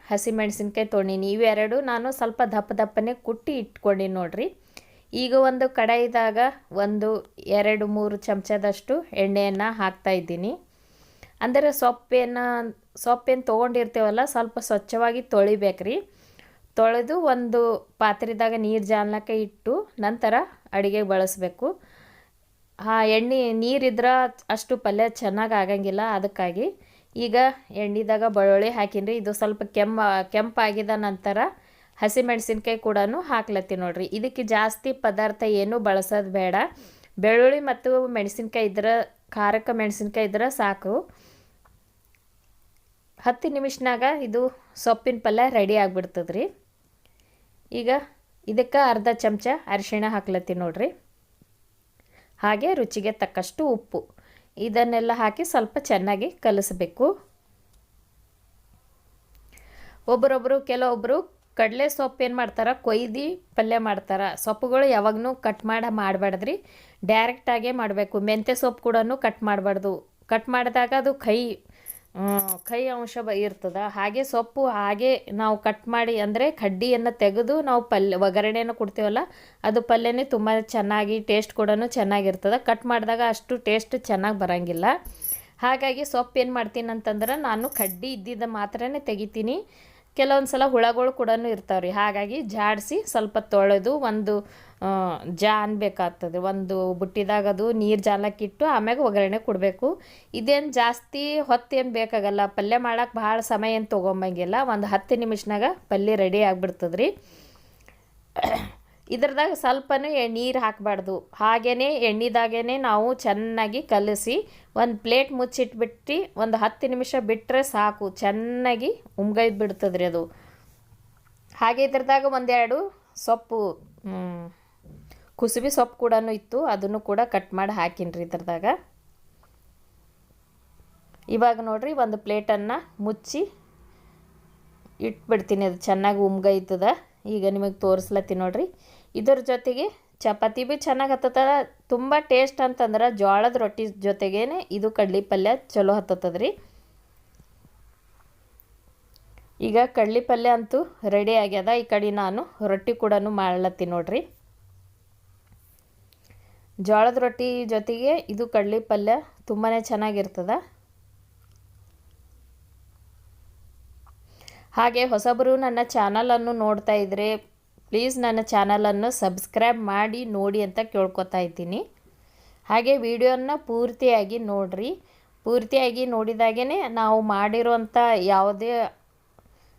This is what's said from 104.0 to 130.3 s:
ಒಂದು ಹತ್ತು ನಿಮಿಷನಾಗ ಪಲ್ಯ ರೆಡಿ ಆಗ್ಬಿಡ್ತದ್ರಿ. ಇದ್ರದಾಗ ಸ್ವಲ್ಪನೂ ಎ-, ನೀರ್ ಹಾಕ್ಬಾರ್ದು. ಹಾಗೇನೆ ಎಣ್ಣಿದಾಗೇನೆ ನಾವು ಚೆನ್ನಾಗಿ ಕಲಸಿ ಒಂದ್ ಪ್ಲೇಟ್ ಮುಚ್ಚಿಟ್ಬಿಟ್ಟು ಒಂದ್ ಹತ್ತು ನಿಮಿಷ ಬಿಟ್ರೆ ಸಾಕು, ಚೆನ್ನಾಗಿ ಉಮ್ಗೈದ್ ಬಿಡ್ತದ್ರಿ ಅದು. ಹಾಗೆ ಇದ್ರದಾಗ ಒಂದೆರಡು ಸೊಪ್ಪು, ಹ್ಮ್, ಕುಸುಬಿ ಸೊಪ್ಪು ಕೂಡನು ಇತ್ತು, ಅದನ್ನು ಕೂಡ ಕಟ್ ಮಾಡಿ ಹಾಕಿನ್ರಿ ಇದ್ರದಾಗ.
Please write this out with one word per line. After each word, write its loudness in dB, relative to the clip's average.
ಒಂದು -2
ಹತ್ತು 0
ನಿಮಿಷನಾಗ -2
ಪಲ್ಯ 2
ರೆಡಿ 2
ಆಗ್ಬಿಡ್ತದ್ರಿ. 0
ಇದ್ರದಾಗ 0
ಸ್ವಲ್ಪನೂ 0
ಎ-, 0
ನೀರ್ -2
ಹಾಕ್ಬಾರ್ದು. -4
ಹಾಗೇನೆ 2
ಎಣ್ಣಿದಾಗೇನೆ 0
ನಾವು 2
ಚೆನ್ನಾಗಿ -2
ಕಲಸಿ 0
ಒಂದ್ 0
ಪ್ಲೇಟ್ 2
ಮುಚ್ಚಿಟ್ಬಿಟ್ಟು -4
ಒಂದ್ 0
ಹತ್ತು 0
ನಿಮಿಷ -4
ಬಿಟ್ರೆ 0
ಸಾಕು, 0
ಚೆನ್ನಾಗಿ -2
ಉಮ್ಗೈದ್ 2
ಬಿಡ್ತದ್ರಿ 0
ಅದು. 0
ಹಾಗೆ 2
ಇದ್ರದಾಗ 2
ಒಂದೆರಡು 2
ಸೊಪ್ಪು, -2
ಹ್ಮ್, -10
ಕುಸುಬಿ -2
ಸೊಪ್ಪು 0
ಕೂಡನು 2
ಇತ್ತು, -4
ಅದನ್ನು -2
ಕೂಡ -2
ಕಟ್ -4
ಮಾಡಿ -2
ಹಾಕಿನ್ರಿ -4
ಇದ್ರದಾಗ. -6